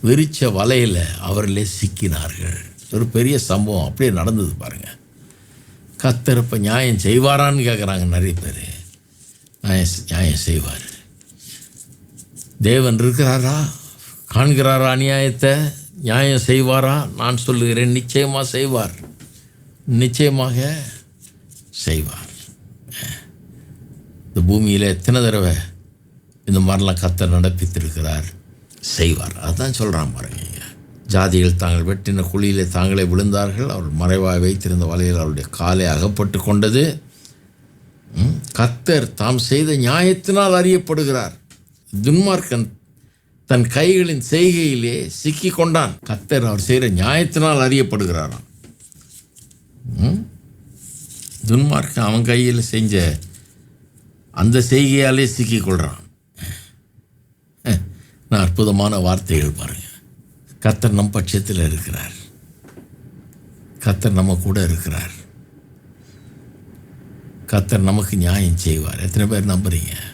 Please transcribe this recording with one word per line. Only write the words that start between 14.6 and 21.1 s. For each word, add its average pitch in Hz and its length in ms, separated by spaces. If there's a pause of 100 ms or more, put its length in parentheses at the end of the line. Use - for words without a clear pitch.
அநியாயத்தை? 135 640 (460)
நியாயம் 131 460
செய்வாரா? 131 500 (180)
நான் 120 300
சொல்லுகிறேன், 120 520
நிச்சயமா 135 460
செய்வார். 123 520 (1000)
நிச்சயமாக 127 640 (1300)